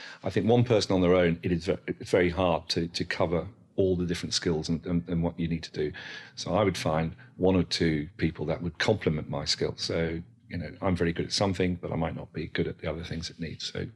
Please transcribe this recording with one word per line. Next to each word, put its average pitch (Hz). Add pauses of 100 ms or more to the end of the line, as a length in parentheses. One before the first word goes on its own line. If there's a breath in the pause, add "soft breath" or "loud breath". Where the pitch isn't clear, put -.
(240 loud breath)
I 98
think 98
one 120
person 104
on 92
their 90
own, 85
it 92
is 85
ve-, 87 (100)
it's -
very 90
hard 85
to, 85
to -
cover 87 (280)
all 92
the 87
different 85
skills 78
and, 82
and, 85
and 85
what 85
you 85
need 82
to -
do. 76 (440 loud breath)
So -
I 104
would 95
find 80 (220 loud breath)
one 92
or 87
two 78
people 80
that 80
would 85
complement 80
my 73
skills. -
So, 85 (280)
you -
know, 76 (120)
I'm 95
very 85
good -
at -
something, 92
but 82
I 78
might 82
not -
be 80
good -
at -
the 85
other 82
things 80
it -
needs. -
So - (100)